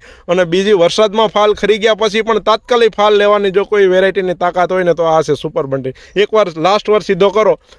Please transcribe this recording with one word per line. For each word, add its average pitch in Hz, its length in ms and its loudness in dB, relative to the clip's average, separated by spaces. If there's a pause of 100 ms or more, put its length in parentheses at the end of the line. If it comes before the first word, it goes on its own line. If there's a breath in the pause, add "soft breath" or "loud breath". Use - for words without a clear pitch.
(280 loud breath)
અને 180 160 0
બીજી, 190 280 0
વરસાદમાં 208 540 2
ફાલ 208 280 0
ખરી 208 240 -2
ગયા 220 160 0
પછી 208 280 -2
પણ 214 160 -2
તાત્કાલિક 220 580 0
ફાલ 208 200 2
લેવાની 202 340 2
જો 196 140 0
કોઈ 202 220 2
વેરાયટીની 185 480 0
તાકાત 175 380 -2
હોય 185 120 0
ને, 170 100 2
તો 165 80 -4
આ 160 200 2
છે 151 120 -4
સુપર 156 320 -6
બંટી. 135 260 -6 (240 loud breath)
એકવાર 208 300 0 (100)
લાસ્ટ 190 340 0
વાર 208 100 2
સીધો 190 300 0
કરો 190 280 0 (200 soft breath)